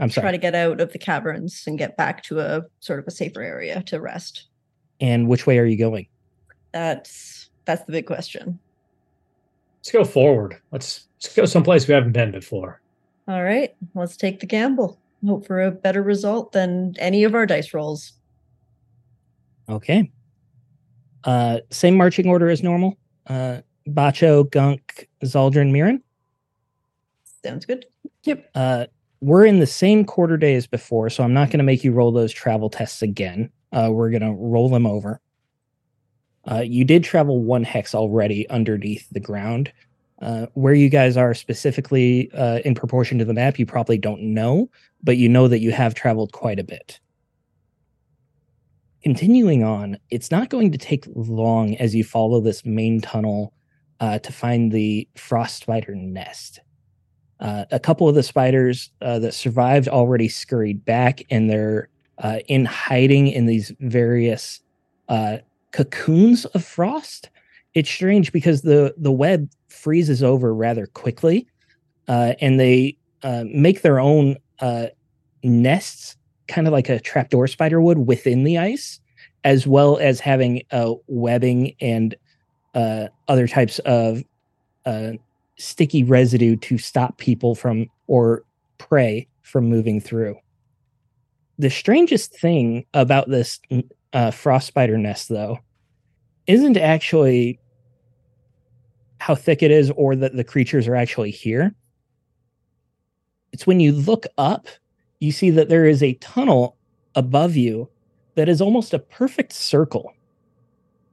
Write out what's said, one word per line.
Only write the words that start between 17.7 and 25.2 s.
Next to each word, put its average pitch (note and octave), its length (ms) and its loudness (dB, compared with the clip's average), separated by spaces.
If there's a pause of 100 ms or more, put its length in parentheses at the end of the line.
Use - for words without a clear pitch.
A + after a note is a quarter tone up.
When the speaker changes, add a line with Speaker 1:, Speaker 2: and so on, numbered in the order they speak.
Speaker 2:
rolls. D3+ 400 -10 (1600)
Speaker 1:
Okay. D3 440 -2 (1120)
Uh, A#2+ 360 0 (100)
same F#3 260 2
marching F3+ 320 2
order E3+ 220 2
as D3+ 120 -2
normal. F3+ 360 -2 (280)
Uh, B2+ 360 -6 (260)
Bacho, D3 600 4
Gunk, C#3 600 -2 (160)